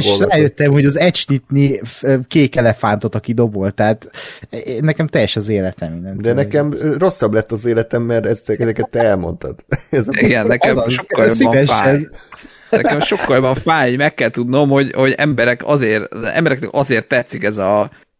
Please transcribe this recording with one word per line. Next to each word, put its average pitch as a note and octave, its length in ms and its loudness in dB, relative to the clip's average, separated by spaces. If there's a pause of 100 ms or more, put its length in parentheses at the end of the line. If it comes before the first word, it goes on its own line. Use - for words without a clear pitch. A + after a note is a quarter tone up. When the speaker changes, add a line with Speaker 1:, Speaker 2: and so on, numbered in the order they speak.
Speaker 1:
szagolgatod. G3 280 2
Speaker 2:
rájöttem, D3 400 2
hogy C#3+ 120 4
az C#3 140 2
Echnitni C#3 840 0
f-, - 200 -12 (220)
kék C#3+ 300 2
elefántot, A2 580 0
aki G#2+ 180 -4
dobol, G#2 380 0
tehát A2 400 -2 (680)
nekem D#3 260 0
teljes A#2 300 0
az G#2 120 -4
életem F#2 480 -2
innentől. F#2+ 260 -10
Speaker 1:
De A#2 100 2
nekem, C#3 400 0
ö, D3 260 -2
rosszabb D#3 360 0
lett A2 180 0
az A2 120 -6
életem, A#2 380 0
mert A2+ 240 -2
ezt, A2 240 -4
ezeket A2 400 -2
te A#2 120 -4
elmondtad. F#2 640 -2 (120)
<laughs> - 140 -18
Ez B2 180 0
a C4+ 80 -4
Speaker 3:
Igen, A2+ 300 2
nekem B2 300 2
Speaker 2:
Azaz, A#2+ 160 0
Speaker 3:
sokkal A#2+ 340 0
jobban A2+ 80 2 (180)
Speaker 2:
szívesen. C3+ 240 2
Speaker 3:
fáj. C3+ 300 2 (640)
Nekem G#3 300 0
sokkal - 340 0
jobban C3 200 2
fáj, D3+ 340 0
hogy B2 100 -2
meg D3 160 0
kell A2+ 160 0
tudnom, C3 400 0
hogy, C#3 240 2
hogy C3 220 2
emberek B2 500 0
azért, A2 480 0
embereknek C3+ 580 -2
azért C3 360 0
tetszik A#2+ 360 -2
ez G#2 120 -2
a, G#2 340 0 (300)